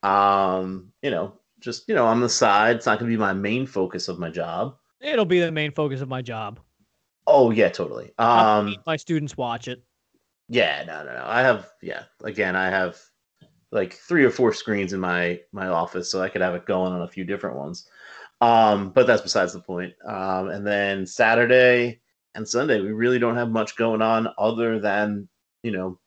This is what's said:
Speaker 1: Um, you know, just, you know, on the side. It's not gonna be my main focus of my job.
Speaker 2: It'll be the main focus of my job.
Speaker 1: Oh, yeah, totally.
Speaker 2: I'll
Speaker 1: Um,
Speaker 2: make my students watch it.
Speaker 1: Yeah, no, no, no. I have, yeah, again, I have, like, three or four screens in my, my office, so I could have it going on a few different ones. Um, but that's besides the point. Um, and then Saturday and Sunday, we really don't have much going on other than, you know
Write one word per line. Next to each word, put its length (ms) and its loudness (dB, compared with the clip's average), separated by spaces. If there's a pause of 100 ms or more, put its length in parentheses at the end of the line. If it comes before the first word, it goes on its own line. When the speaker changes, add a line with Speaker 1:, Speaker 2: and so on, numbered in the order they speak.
Speaker 1:
Um, 880 2 (100)
you 80 -2
know, 220 -4 (280)
just, 280 -12
you 80 0
know, 100 4
on 140 4
the 80 2
side. 480 4
It's 100 -6
not 140 2
gonna 100 -2
be 60 0
my 160 0
main 340 -2
focus 400 -4
of 140 -8
my 100 -8
job. 460 -6 (240)
Speaker 2:
It'll 240 -2
be 160 2
the 100 -2
main 220 -4
focus 280 -4
of 80 -10
my 140 -6
job. 380 -10 (680)
Speaker 1:
Oh, 240 6
yeah, 180 4
totally. 500 -6
Speaker 2:
I'll 420 6
Speaker 1:
Um, 60 -2
Speaker 2:
make 200 -8
my 100 -2
students 400 -6
watch 320 -6
it. 140 -12 (680)
Speaker 1:
Yeah, 380 0
no, 180 -12
no, 100 -14
no. 120 -10
I 160 0
have, 260 2 (140)
yeah, 220 -12 (200)
again, 320 -2
I 140 0
have, 280 -2 (720)
like, 220 -4
three 320 2
or 60 6
four 240 2
screens 400 -4
in 60 -4
my, 380 -2 (140)
my 160 -8
office, 420 -4
so 120 -2
I 80 -4
could 100 -4
have 140 0
it 100 -10
going 280 0
on 100 -4
a 60 -8
few 160 -10
different 320 -8
ones. 300 -12 (540)
Um, 520 4
but 140 6
that's 140 4
besides 320 -2
the 80 -14
point. 320 -10 (140)
Um, 420 -4
and 180 -8
then 400 -2
Saturday 960 4 (340)
and 140 -10
Sunday, 320 0
we 120 -4
really 260 2
don't 180 0
have 140 -4
much 260 -2
going 240 0
on 280 0 (100)
other 420 0
than, 480 -2 (340)
you 80 -6
know 360 -8